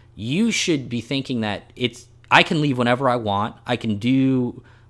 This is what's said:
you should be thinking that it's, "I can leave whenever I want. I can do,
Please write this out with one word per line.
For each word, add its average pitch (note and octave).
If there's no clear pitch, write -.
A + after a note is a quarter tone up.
you D#3+
should C3+
be A#2+
thinking C3
that G#2
it's, -
"I E3
can D#3+
leave C#3
whenever B2
I B2
want. G#2+
I B2
can G#2+
do, B2+